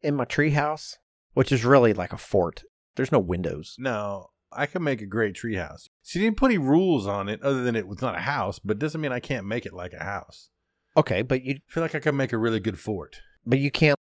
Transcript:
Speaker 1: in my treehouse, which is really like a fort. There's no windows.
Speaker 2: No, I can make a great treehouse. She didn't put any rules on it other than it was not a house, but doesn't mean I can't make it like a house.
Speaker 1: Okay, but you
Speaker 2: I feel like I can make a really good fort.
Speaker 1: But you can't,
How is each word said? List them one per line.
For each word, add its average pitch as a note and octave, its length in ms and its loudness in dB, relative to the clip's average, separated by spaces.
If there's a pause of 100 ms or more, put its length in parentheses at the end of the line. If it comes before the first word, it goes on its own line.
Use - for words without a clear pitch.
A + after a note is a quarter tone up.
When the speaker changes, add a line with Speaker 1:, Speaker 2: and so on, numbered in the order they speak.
Speaker 1:
in D3 140 0
my C#3 100 -2
treehouse, D3 720 0 (360)
which C3+ 200 2
is A#2 100 4
really B2 300 8
like F#2 200 -6
a - 40 -8
fort. - 460 0 (320)
There's C3 180 -2
no C3 60 6
windows. F2 600 -4
Speaker 2:
No, G#2 520 -6 (200)
I C#3 140 -4
can F3 180 -4
make C3+ 180 0
a G#2 40 -10
great G2+ 300 0
treehouse. F#2+ 520 -6 (160)
She - 160 -6
didn't G#3+ 180 4
put C4 140 6
any G#3+ 60 4
rules D3 500 4
on G2+ 220 -2
it G#2+ 120 -6
other C3+ 220 0
than A#2+ 140 0
it G2 100 -4
was G2 140 -12
not A2 160 -2
a - 40 -6
house, A#2+ 380 -4
but G#3+ 200 -2
doesn't D#3 200 -4
mean C#3+ 140 -4
I B2 80 -4
can't A2+ 240 -6
make A#2 200 -4
it - 80 -14
like F2+ 200 -10
a - 100 -10
house. - 460 -10 (480)
Speaker 1:
Okay, G#2 240 2
but B2+ 240 -2
you C3+ 100 -4
Speaker 2:
I - 160 -20
feel E3 120 -2
like D#3+ 120 -4
I D3+ 40 -4
can C#3 180 0
make C3+ 160 -2
a A#2 40 0
really A2+ 220 0
good G2+ 200 -4
fort. F#2+ 420 -10 (240)
Speaker 1:
But C3 140 4
you C#3 120 0
can't, D3 340 4